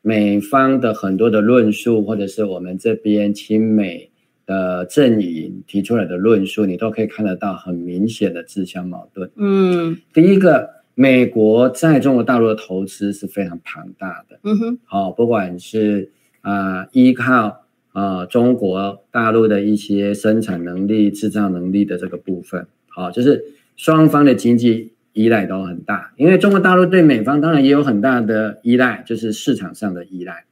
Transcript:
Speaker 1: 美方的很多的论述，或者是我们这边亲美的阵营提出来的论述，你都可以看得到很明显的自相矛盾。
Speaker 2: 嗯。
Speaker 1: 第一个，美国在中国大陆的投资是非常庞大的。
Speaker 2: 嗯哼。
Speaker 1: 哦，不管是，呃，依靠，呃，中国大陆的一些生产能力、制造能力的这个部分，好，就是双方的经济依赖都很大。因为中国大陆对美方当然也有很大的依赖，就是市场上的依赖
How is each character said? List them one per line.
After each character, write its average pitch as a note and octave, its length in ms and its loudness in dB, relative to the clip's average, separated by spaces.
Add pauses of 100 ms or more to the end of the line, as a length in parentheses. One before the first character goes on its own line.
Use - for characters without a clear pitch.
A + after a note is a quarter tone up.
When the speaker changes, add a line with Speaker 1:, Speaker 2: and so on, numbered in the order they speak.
Speaker 1:
美 G#2 360 0
方 C3+ 420 2
的 A2+ 140 0
很 F#2+ 220 -4
多 A2+ 120 2
的 G#2+ 120 2
论 A2 320 4
述， A2 320 0
或 A2 100 -4
者 G2+ 140 -4
是 G#2+ 160 -4
我 F#2 160 -6
们 F#2 180 -10
这 A2 160 -2
边 G#2 400 0
亲 A2 260 -2
美 G#2 520 -2 (340)
的 F#2 400 -4
阵 A#2+ 340 2
营 F2 460 -8
提 G2 160 -4
出 A#2 140 -2
来 G2+ 80 0
的 F2 120 -8
论 G2+ 300 2
述， G#2+ 180 -2
你 F2+ 120 -2
都 A2 160 -4
可 A2 100 -4
以 G#2+ 60 -2
看 G#2+ 180 -6
得 F#2 80 -4
到 F#2+ 220 -8
很 F2+ 180 -10
明 F2 320 -4
显 G#2 260 -4
的 E2+ 120 -12
自 F#2+ 200 -8
相 F2+ 220 -12
矛 - 260 -14
盾。 F#2 220 -10
Speaker 2:
嗯。 F#3 640 0 (140)
Speaker 1:
第 D#3+ 100 6
一 F#3+ 160 6
个， E3 320 4 (240)
美 B2+ 320 4
国 A2+ 440 4
在 D#3 280 2
中 C3 160 2
国 A#2 80 2
大 A#2+ 160 0
陆 A2+ 100 4
的 G#2+ 60 2
投 F#2+ 300 -6
资 G2+ 280 -6
是 G2 140 -10
非 G2 200 -6
常 F2 180 -14
庞 F#2 340 -18
大 - 300 -12
的。 - 140 -20
Speaker 2:
嗯 G#3 160 0
哼。 A#3 200 -4 (120)
Speaker 1:
哦， F#2+ 260 -4
不 A#2+ 100 2
管 F#2+ 320 -2
是， G#2 540 -4 (300)
呃， F#2+ 500 -6
依 B2+ 220 4
靠， A#2+ 500 0 (300)
呃， F#2+ 320 -4
中 A#2+ 280 2
国 G2 560 -4
大 A2+ 200 0
陆 A2+ 180 4
的 G2+ 140 2
一 G#2+ 120 0
些 G2+ 380 -2
生 A2 300 0
产 F2+ 200 -6
能 F2+ 240 -6
力、 G#2+ 240 2
制 G2+ 200 -6
造 G2+ 180 -2
能 F2+ 240 -4
力 G2+ 140 0
的 F#2 100 -6
这 F#2 100 -8
个 F2 120 -12
部 F2+ 240 -10
分， F2 240 -10 (200)
好， F2+ 240 -10
就 A#2 120 -4
是 C#3 200 4 (320)
双 D#3+ 320 2
方 C#3+ 180 2
的 C3 100 4
经 A#2+ 240 2
济 A2+ 340 0 (220)
依 A2 140 2
赖 G#2 180 0
都 F#2+ 180 -8
很 F2 160 -10
大。 - 360 -8
因 D3+ 120 4
为 F#3 80 6
中 G3+ 140 4
国 G3 100 4
大 F#3 140 4
陆 F3+ 100 4
对 F3+ 180 4
美 C3 200 4
方 C#3+ 180 0
当 D#3+ 100 0
然 C#3+ 140 4
也 C#3 60 4
有 C#3+ 120 4
很 A2+ 180 0
大 B2 200 0
的 G#2+ 420 -4
依 A#2+ 140 2
赖， B2 300 0
就 A2+ 100 -4
是 G#2+ 160 -6
市 A#2+ 240 -2
场 F#2 180 -10
上 G2+ 180 -8
的 F2 120 -10
依 F2+ 200 -14
赖 E2+ 260 -16